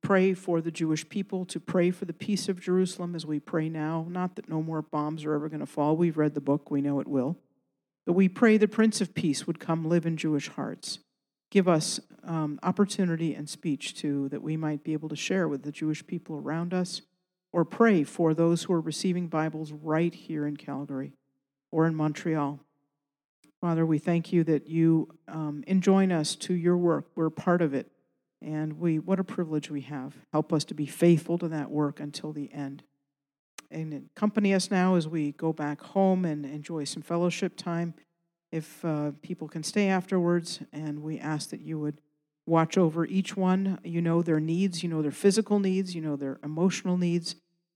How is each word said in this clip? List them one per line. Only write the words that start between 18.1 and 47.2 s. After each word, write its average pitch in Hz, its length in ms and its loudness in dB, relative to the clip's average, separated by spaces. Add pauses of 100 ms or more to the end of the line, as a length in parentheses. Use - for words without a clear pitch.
those 170 300 2
who 190 100 0
are 165 80 2
receiving 175 460 -2
Bibles 156 440 -4
right 156 420 0
here 151 340 -6
in 147 100 -4
Calgary 143 560 -8 (580)
or 160 140 4
in 165 80 2
Montreal. 151 680 0 (1000)
Father, 165 240 2
we 156 140 2
thank 170 340 0
you 170 120 4
that 156 220 0
you, 165 400 4 (200)
um, 151 400 -6
enjoin 190 440 4
us 156 240 0
to - 180 -4
your 175 240 2
work. 170 280 2 (100)
We're 160 140 2
part 175 320 2
of 143 140 0
it. - 160 -4 (500)
And 156 380 -6
we, 165 180 2
what 185 220 0
a 190 40 0
privilege 156 460 -4
we 143 120 -4
have. 135 340 -10 (160)
Help 151 200 0
us 156 140 0
to - 80 -10
be 147 140 -4
faithful 170 500 4
to 175 120 -4
that 151 200 -6
work 147 300 -2
until 147 340 -10
the 143 180 -10
end. 143 300 -10 (880)
And 156 460 -10
accompany 208 400 2
us 185 160 0
now 185 240 4
as 160 120 2
we 151 260 -2
go 160 200 -2
back 147 280 -4
home 190 440 2
and 151 180 -2
enjoy 151 420 -8
some 156 180 -10
fellowship 175 520 -2
time, 170 380 -4 (580)
if, - 320 -8
uh, 151 280 -2 (100)
people 170 260 -8
can 160 140 -8
stay 202 280 0
afterwards. 175 680 2 (140)
And 151 300 -6
we 156 160 -6
ask 151 320 -6
that 156 100 -12
you 156 180 -6
would 147 220 -4 (460)
watch 165 320 4
over 165 260 4
each 190 320 -2
one. 190 460 2
You 170 180 -2
know 170 220 2
their 160 160 2
needs. 170 420 0
You 175 80 -2
know 160 140 -2
their 147 80 0
physical 202 480 2
needs. 190 340 0
You 170 80 -6
know 156 140 -2
their 139 280 -6
emotional 180 540 0
needs, 175 380 0 (400)